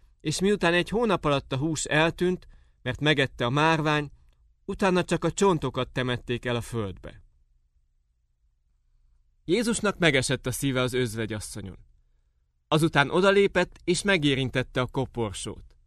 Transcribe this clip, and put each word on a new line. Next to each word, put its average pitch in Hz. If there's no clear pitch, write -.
és 151
miután 185
egy 175
hónap 208
alatt 143
a 135
hús 156
eltűnt, 165
mert 123
megette 139
a 123
márvány, 151
utána 185
csak 170
a 165
csontokat 147
temették 123
el 120
a 117
földbe. -
Jézusnak 208
megesett 135
a 131
szíve 127
az 127
özvegyasszonyon. 107
Azután 151
odalépett, 190
és 175
megérintette 135
a 123
koporsót. -